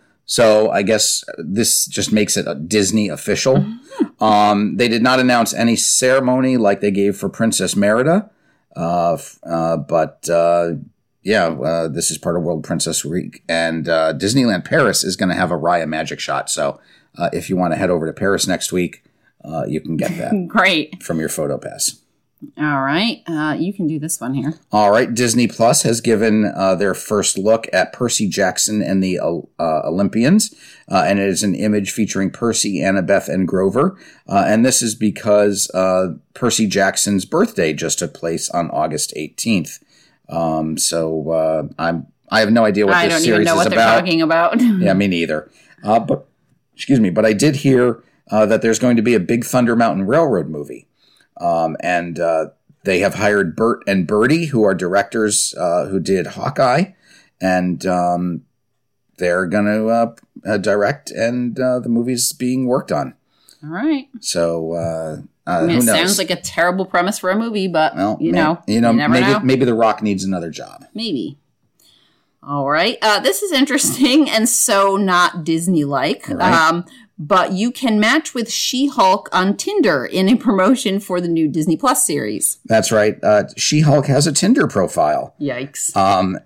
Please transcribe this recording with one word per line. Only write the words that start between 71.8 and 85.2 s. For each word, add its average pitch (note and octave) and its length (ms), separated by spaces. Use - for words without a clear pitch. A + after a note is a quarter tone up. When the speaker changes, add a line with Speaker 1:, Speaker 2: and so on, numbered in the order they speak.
Speaker 2:
All C#3+ 260
right. E3+ 320
Uh, G#3+ 180
this C4 220
is G4 100
interesting C4+ 800
and A3 180
so G3 500
not F3+ 480
Disney-like. D#3+ 840
Speaker 1:
Right. F3+ 240
Speaker 2:
Um, E3 320
but F3+ 360
you G#3+ 180
can A3 280
match B3+ 340
with A#3 180
She-Hulk A3+ 800
on F#3+ 240
Tinder A#3 480
in - 240
a A#3+ 80
promotion G#3 640
for F3+ 220
the F3+ 60
new E3 200
Disney D#3 300
Plus - 280
series. A2+ 600
Speaker 1:
That's A2 260
right. G#2+ 320
Uh, G#2 200
She-Hulk D3 520
has C#3+ 200
a D#3 60
Tinder A3 340
profile. D2+ 720